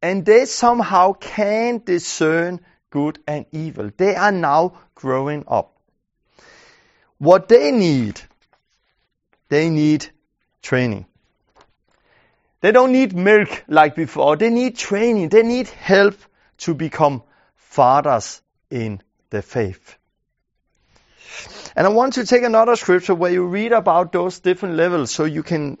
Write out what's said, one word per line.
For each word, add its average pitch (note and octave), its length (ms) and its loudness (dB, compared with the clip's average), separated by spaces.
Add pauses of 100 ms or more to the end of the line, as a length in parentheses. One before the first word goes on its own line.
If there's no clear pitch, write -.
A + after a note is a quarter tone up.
and F#3 240 -4
they A3+ 200 4
somehow G3+ 680 0
can A3 720 -4
discern E3+ 800 -2 (280)
good D3 380 -4
and D3 240 -8
evil. D#3 460 -10
They F#3+ 180 0
are G3+ 160 0
now E3+ 460 0 (180)
growing C3+ 500 -6
up. - 280 -4 (1400)
What F3 320 4
they C#4 220 6
need, D3 500 0 (1300)
they D#3 200 2
need D3+ 380 0 (540)
training. A#2 440 -2 (1600)
They F#3+ 100 2
don't B3+ 220 4
need B3+ 200 2
milk G3 540 2
like D3+ 280 4
before. D3+ 420 0
They A3 140 2
need B3 260 -2
training. G#3 520 -2
They A3 140 4
need A#3+ 240 -4
help G3+ 480 0 (440)
to E3+ 140 -4
become C#3+ 500 -4 (320)
fathers C3 840 0 (280)
in A2 320 -8 (280)
the G#2 120 -6
faith. - 560 -8 (1800)
And E3+ 100 2
I G3 60 4
want B3 220 2
to A#3+ 120 -4
take B3 160 4
another A#3 340 2
scripture F3+ 380 0
where F3 180 -2
you F3+ 140 -2
read G#3 260 -4
about F3+ 400 2
those F3+ 280 -4
different F3+ 360 -2
levels E3 360 0
so D#3 140 -4
you D#3 180 -6
can D3 380 -6